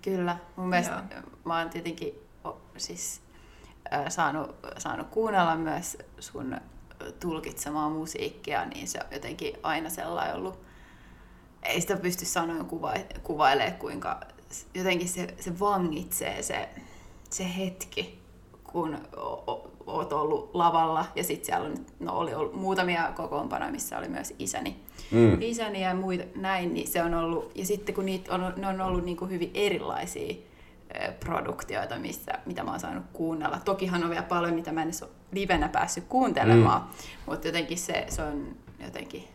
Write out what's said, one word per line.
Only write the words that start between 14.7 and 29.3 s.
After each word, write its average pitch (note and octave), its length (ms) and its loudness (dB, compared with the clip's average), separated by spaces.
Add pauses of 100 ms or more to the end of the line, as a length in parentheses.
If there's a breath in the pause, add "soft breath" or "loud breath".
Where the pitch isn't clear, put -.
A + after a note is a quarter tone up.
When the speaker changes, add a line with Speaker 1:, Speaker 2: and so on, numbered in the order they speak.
Speaker 1:
jotenkin F3+ 340 2
se, - 320 -4
se F3 200 -6
vangitsee F3+ 800 2
se, - 260 -2 (640 loud breath)
se F#3 160 -2 (120)
hetki, - 640 -4 (420)
kun D#3+ 300 0 (220)
o-, - 360 -4
o-, A2 200 -8 (140)
oot D3+ 260 -2
ollut D3 420 2
lavalla E3 500 6 (100)
ja F3 100 0
sit - 200 -2
siellä - 220 0
on, - 80 -4 (260)
no F3 180 -2
oli D#3+ 160 0
ollut D3+ 200 0
muutamia F#3 640 2
kokoonpanoja, - 560 -2
missä - 260 -4
oli - 100 -6
myös - 300 -6
isäni, - 380 -4 (340 loud breath)
Speaker 3:
Mm. A2 320 10
Speaker 1:
isäni - 400 -2
ja F#3 120 2
muita F#3 300 0 (100)
näin, F#3+ 400 0
niin - 140 -2
se E3+ 140 2
on E3+ 120 2
ollut, E3 400 0
ja F#3+ 120 -4
sitten G3 280 0
kun F#3+ 120 0
niitä F#3 280 -2
on, F#3 220 0
ne G3 100 -4
on F#3+ 140 0
ollut F#3 240 2
niinku F3+ 220 -2
hyvin F3 280 -2